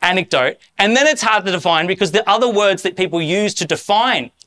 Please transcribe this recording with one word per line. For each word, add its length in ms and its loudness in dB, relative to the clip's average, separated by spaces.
anecdote. 560 0
And 180 2
then 100 4
it's 160 0
hard 240 0
to 60 -2
define 340 0
because 260 -2
the 160 0
other 200 2
words 340 2
that 140 -4
people 260 -2
use 320 -2
to 100 -6
define 640 -2